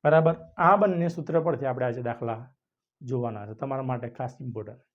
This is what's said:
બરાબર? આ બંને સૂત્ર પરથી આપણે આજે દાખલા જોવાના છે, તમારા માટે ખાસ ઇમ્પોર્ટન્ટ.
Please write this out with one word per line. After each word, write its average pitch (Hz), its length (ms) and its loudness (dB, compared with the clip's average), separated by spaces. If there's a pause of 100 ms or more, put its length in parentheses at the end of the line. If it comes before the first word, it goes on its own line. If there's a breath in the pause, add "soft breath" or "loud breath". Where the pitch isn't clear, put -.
બરાબર? 160 300 6 (320)
આ 196 100 8
બંને 180 320 2
સૂત્ર 165 380 -2
પરથી 139 240 -2
આપણે 127 180 -2
આજે 120 200 -6
દાખલા 117 320 -6 (600)
જોવાના 120 480 -6
છે, 110 140 -12
તમારા 135 300 -6
માટે 120 260 -6
ખાસ 127 260 -8
ઇમ્પોર્ટન્ટ. 110 400 -12 (100)